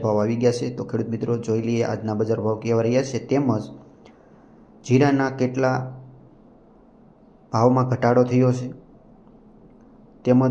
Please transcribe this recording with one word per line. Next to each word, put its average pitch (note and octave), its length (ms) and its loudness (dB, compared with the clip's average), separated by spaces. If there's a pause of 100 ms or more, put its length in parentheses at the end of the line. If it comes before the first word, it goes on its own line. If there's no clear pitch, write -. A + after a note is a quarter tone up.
ભાવ G#2+ 160 0
આવી A2+ 240 0
ગયા A#2+ 160 2
છે. B2 160 -6
તો A#2+ 80 -8
ખેડૂત A#2 300 -6
મિત્રો, A2 240 -4
જોઈ A2+ 300 -2
લઈએ A#2 180 0
આજના G#2+ 340 -4
બજાર G#2+ 220 0
ભાવ G#2+ 180 -2
કેવા A2+ 280 0
રહ્યા B2+ 240 0
છે, A2+ 80 -4
તેમજ B2 440 0 (1200)
જીરાના C3+ 540 2
કેટલા C3 380 0 (1700)
ભાવમાં B2+ 380 2
ઘટાડો B2 340 4
થયો B2 280 2
છે, B2 160 -4 (1600)
તેમજ B2+ 260 4